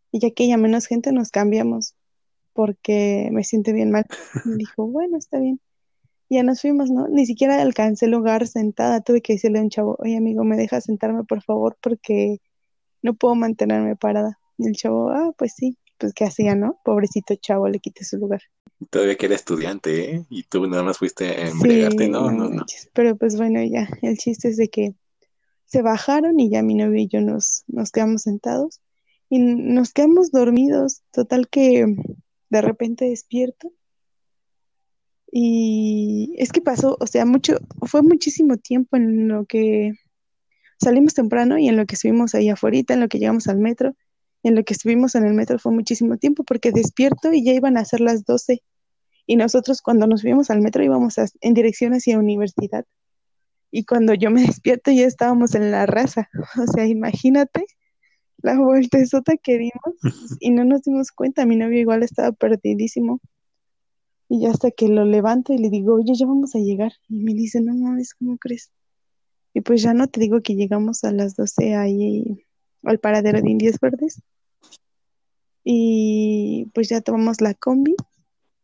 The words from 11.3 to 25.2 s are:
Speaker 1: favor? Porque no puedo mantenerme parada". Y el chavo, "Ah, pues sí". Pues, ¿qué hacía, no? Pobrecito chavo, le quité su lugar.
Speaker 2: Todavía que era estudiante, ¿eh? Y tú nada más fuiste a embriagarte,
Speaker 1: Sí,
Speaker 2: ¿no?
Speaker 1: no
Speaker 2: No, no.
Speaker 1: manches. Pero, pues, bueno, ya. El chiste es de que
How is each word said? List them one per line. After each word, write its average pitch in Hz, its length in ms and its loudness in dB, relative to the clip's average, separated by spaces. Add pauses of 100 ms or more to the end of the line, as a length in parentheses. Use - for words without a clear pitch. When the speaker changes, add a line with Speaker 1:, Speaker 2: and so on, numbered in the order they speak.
Speaker 1:
favor? 220 380 -2
Porque 208 580 -2 (640)
no 233 120 -2
puedo 240 220 0
mantenerme 214 600 -2
parada". 208 440 -4 (180)
Y 226 100 -4
el 214 80 -2
chavo, 226 360 -2
"Ah, 320 260 -2
pues 240 180 -6
sí". 254 220 -6 (220)
Pues, 202 140 -6
¿qué 214 120 -2
hacía, 202 300 0
no? 208 280 -2
Pobrecito 208 520 -2
chavo, 196 340 -2
le 202 100 -4
quité - 240 -16
su 196 140 -10
lugar. 202 240 -6 (500)
Speaker 2:
Todavía 98 240 0
que - 100 -6
era 98 80 2
estudiante, 85 840 -4
¿eh? 170 140 -10
Y 101 140 -12
tú 92 240 -4
nada 90 160 -2
más 92 160 -4
fuiste 90 300 -4
a 87 200 -6
embriagarte, 214 560 2
Speaker 1:
Sí, - 60 0
Speaker 2:
¿no? 247 180 -2
Speaker 1:
no - 20 -2
Speaker 2:
No, 226 180 -2
no. - 80 -6
Speaker 1:
manches. - 360 -12
Pero, 233 240 2
pues, 214 200 -2
bueno, 226 260 -2
ya. 226 260 -4 (140)
El 226 160 -2
chiste 233 300 -4
es 220 80 -4
de 220 120 0
que 208 240 -4 (720)